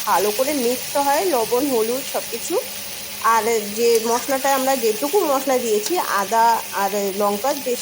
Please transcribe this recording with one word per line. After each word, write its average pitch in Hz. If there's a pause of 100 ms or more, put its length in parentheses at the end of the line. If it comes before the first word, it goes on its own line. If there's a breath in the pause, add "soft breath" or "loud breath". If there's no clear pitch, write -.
ভালো 202
করে 262
মিক্সড 254
হয়, 285
লবণ, 247
হলুদ 240 (120)
সব 208 (100)
কিছু। 269 (640)
আর 226 (320)
যে 233
মশলাটা 262
আমরা 262
যেটুকু 254
মশলা 277
দিয়েছি, 226
আদা 226 (140)
আর 196
লঙ্কা, 208
যে 262